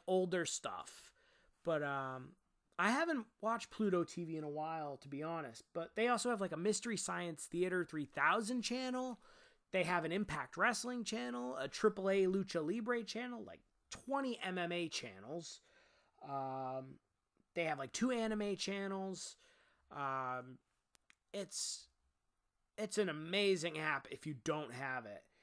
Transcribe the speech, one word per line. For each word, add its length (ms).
older 380
stuff. 680
But, 180
um, 460
I 140
haven't 340
watched 300
Pluto 340
T 220
V 100
in 80
a 60
while, 480
to 100
be 160
honest. 480
But 240
they 140
also 200
have, 120
like, 100
a 60
Mystery 400
Science 480
Theater 400
three 180
thousand 600
channel. 580
They 120
have 200
an 80
Impact 460
Wrestling 480
channel, 500
a 140
triple 400
A 160
Lucha 360
Libre 440
channel, 400
like, 160
twenty 520
M 140
M 160
A 160
channels. 720
Um, 800
they 100
have, 160
like, 140
two 180
anime 460
channels. 800
Um, 600
it's, 560
it's 200
an 100
amazing 720
app 320
if 160
you 60
don't 400
have 320
it. 180